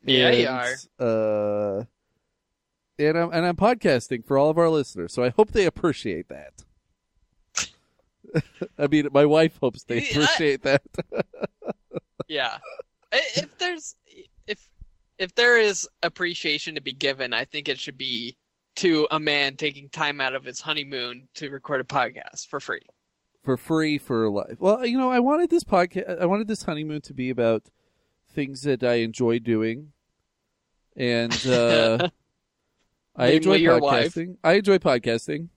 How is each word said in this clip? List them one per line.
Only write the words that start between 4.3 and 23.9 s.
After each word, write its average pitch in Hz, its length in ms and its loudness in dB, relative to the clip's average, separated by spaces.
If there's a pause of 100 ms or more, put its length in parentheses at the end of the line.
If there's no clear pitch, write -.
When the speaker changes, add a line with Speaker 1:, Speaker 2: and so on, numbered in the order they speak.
Speaker 2:
all 143 100 4
of 156 80 0
our 165 140 4
listeners, 123 420 -4
so 123 100 -2
I 127 60 2
hope 214 220 2
they 202 160 2
appreciate 104 640 -4
that. 69 340 -20 (1700)
<laughs> 160 80 0 (360)
I 147 80 0
mean, 147 260 2
my 143 140 6
wife 156 340 4
hopes 123 240 -2
they 120 120 -4
Speaker 1:
Yeah, 120 60 0
I 294 60 -4
Speaker 2:
appreciate 151 540 2
that. 139 200 2 (300)
<laughs> - 140 -4 (1000)
Speaker 1:
Yeah. 131 280 -4 (560)
I, 247 80 2 (160)
if 294 220 -8
there's, 349 360 -6 (520)
if, - 240 -12 (480)
if 185 160 -8
there 240 260 6
is 208 260 0 (160)
appreciation 165 720 -4
to 147 40 -8
be 135 140 -10
given, 135 400 -4
I 117 100 -2
think 147 240 -10
it 131 100 -4
should 139 200 -12
be 123 400 -10 (380)
to 156 340 2
a 156 100 -2
man 143 360 0
taking 139 340 -8
time 147 280 -4
out 131 160 -2
of 135 100 -8
his 127 180 -12
honeymoon 135 720 -8
to 143 160 -12
record 135 320 -6
a - 20 -6
podcast - 640 -6
for 147 120 -10
free. - 280 -10 (580)
Speaker 2:
For 131 140 -2
free 156 400 -2